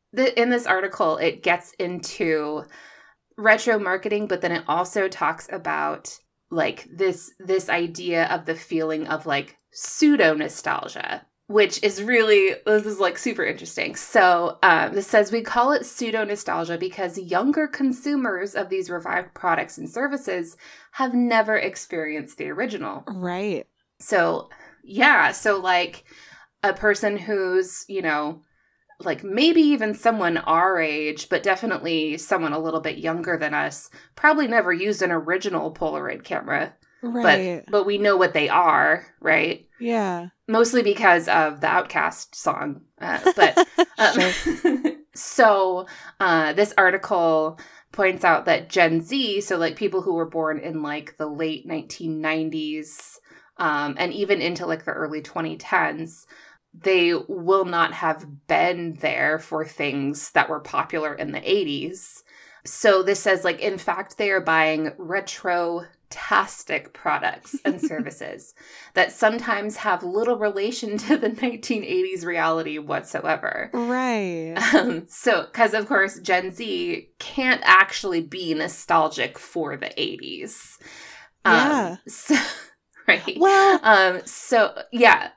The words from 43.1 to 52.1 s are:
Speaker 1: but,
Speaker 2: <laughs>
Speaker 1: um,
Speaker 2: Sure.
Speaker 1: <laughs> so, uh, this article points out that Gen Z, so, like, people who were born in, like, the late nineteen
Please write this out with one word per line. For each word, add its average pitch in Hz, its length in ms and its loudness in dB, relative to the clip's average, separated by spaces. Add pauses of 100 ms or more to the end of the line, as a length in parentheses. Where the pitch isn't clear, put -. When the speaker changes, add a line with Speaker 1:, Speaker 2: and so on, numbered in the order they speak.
Speaker 1:
but, 208 240 4 (200)
Speaker 2:
<laughs> - 200 0
Speaker 1:
um, - 220 4
Speaker 2:
Sure. 285 720 0 (100)
Speaker 1:
<laughs> - 120 -20
so, 196 720 4 (340)
uh, 160 320 4
this 208 240 2
article 170 840 2 (340)
points 185 320 0
out 165 200 4
that - 240 0
Gen 165 320 4
Z, 214 400 -2
so, 196 160 -2
like, 165 200 -2
people 190 260 -2
who 185 120 -2
were 165 140 -2
born 156 300 -2
in, 160 240 -8
like, 147 340 -8
the 156 100 -6
late 156 400 -6
nineteen 160 540 -8